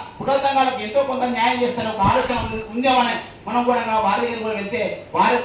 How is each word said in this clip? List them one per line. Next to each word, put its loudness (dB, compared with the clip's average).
పురోగతి 0
సంఘాలకు 2
ఎంతో 0
కొంత -2
న్యాయం 2
చేస్తారని -2
ఒక 0
ఆలోచన 2
ఉంది, -4
ఉందేమని 2
మనం 0
కూడా 2
వారి 2
దగ్గర -4
కూడా -2
వెళ్తే -4
వారి 4